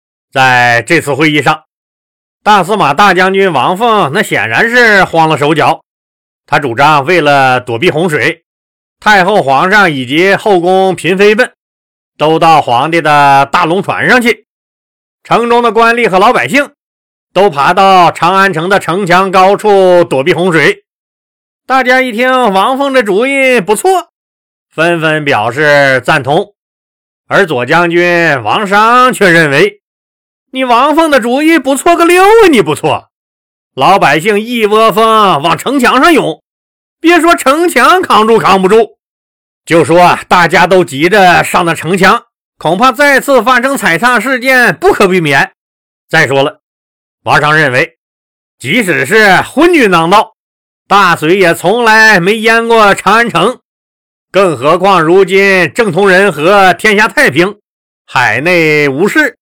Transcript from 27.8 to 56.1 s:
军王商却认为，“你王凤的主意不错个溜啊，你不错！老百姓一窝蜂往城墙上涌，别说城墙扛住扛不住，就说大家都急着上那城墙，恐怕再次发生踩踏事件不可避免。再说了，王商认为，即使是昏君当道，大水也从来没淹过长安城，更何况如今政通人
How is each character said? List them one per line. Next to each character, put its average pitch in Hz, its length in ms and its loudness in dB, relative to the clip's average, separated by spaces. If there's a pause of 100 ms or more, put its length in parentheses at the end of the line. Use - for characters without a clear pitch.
军 170 540 0
王 160 240 -4
商 233 460 2
却 190 160 0
认 165 220 2
为 156 300 -2 (680)
，“你 262 140 -6
王 254 280 0
凤 320 160 0
的 269 120 0
主 240 200 -2
意 320 160 2
不 269 200 -2
错 349 180 0
个 339 80 0
溜 349 200 2
啊， 427 260 4
你 247 120 2
不 147 140 -4
错！ 131 320 -4 (640)
老 160 240 2
百 156 220 0
姓 208 220 -2
一 233 240 -4
窝 214 260 2
蜂 208 500 0
往 170 160 -2
城 269 220 -6
墙 240 240 0
上 339 80 2
涌， 160 320 -2 (560)
别 339 220 2
说 359 120 2
城 330 360 -2
墙 311 320 0
扛 214 260 0
住 226 100 2
扛 190 240 0
不 185 60 0
住， 214 300 0 (680)
就 160 200 0
说 165 420 2
大 175 180 2
家 175 220 0
都 185 160 2
急 143 240 -4
着 180 340 2
上 180 220 -2
那 165 100 -2
城 165 240 -6
墙， 190 280 0 (320)
恐 165 200 -4
怕 254 140 2
再 277 300 0
次 262 200 0
发 240 200 0
生 269 160 -4
踩 175 200 -2
踏 240 220 0
事 247 220 -4
件 247 340 0
不 381 160 0
可 220 160 0
避 185 140 0
免。 143 320 -2 (560)
再 160 180 0
说 135 160 0
了， 147 160 -6 (640)
王 131 160 0
商 151 160 0
认 151 160 0
为， 139 260 -4 (600)
即 185 240 -4
使 139 220 -2
是 196 360 2
昏 349 320 0
君 254 160 0
当 170 200 0
道， - 260 0 (540)
大 190 260 2
水 160 220 -2
也 170 180 0
从 226 300 -2
来 220 340 2
没 190 200 -2
淹 226 280 0
过 220 260 2
长 190 200 -2
安 233 160 0
城， 180 320 -4 (720)
更 180 240 0
何 151 200 0
况 185 240 2
如 175 220 2
今 190 480 0
政 214 220 -2
通 196 160 0
人 190 200 2